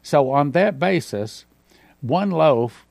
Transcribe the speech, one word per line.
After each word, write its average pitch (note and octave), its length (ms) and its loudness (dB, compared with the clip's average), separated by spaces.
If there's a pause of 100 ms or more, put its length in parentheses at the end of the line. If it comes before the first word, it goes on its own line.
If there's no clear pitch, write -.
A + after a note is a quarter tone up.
So C3+ 300 0
on C#3+ 200 0
that F3 280 0
basis, D3 640 -4 (560)
one F3+ 320 -2
loaf C#3 580 2